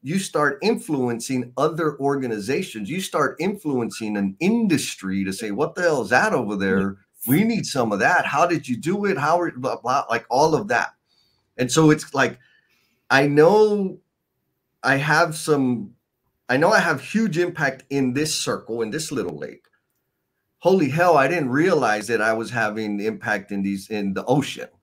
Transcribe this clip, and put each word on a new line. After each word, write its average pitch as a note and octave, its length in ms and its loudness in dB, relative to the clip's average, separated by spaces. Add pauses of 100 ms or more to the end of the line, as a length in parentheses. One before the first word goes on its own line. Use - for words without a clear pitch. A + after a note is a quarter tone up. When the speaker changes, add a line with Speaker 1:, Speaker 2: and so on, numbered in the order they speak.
Speaker 1:
you E3 160 -2
start D3 420 0
influencing B2+ 960 -2
other D#3 420 0
organizations. B2+ 920 -4
You F#3+ 100 -6
start D3+ 380 -2
influencing B2 760 -4
an G2 220 -2
industry D#3+ 840 0
to F#2+ 100 -4
say, G#2+ 160 -8
"What C#3+ 240 -4
the F#3+ 80 -6
hell D#3 220 0
is F#2+ 80 -8
that F#3 220 4
over G#2+ 220 -2
there? G2 420 0 (240)
Speaker 2:
Yes. - 60 -8
Speaker 1:
We D3+ 160 4
need A3 220 0
some A#2 260 0
of G2+ 80 -2
that. D#3+ 280 4
How D3 180 2
did E3 240 -2
you B2 80 -2
do G3+ 280 -2
it? F#3 120 0
How D#3 240 2
are," E3 100 -2
blah, B2 300 -4
blah, B2+ 300 0
like A#2 180 -2
all D3 240 4
of A2 140 -2
that. A#2 260 -2 (640)
And B2+ 140 -2
so D#3+ 180 6
it's D3+ 240 2
like, B2+ 240 0 (720)
I C#3 180 4
know F#3+ 720 4 (840)
I C3+ 140 2
have D#3 380 2
some, B2+ 600 -2 (540)
I B2+ 80 2
know E3+ 140 4
I G#3 80 6
have D#3+ 220 -2
huge G3+ 380 -2
impact E3 500 -2
in C3+ 240 0
this D3+ 220 -2
circle, A#2 480 -6
in G#2+ 80 -6
this - 200 -8
little F2+ 260 -6
lake. C2 280 -16 (920)
Holy F3 300 4
hell, E3 280 4
I - 100 4
didn't D#3+ 220 -2
realize B2+ 580 2
that A2+ 140 0
I A2+ 120 2
was A2 180 -4
having G#2+ 480 -4
impact G#2 520 -4
in G2 120 -4
these, G2 260 -4
in G2+ 240 -4
the G2 120 -6
ocean. - 440 -2 (140)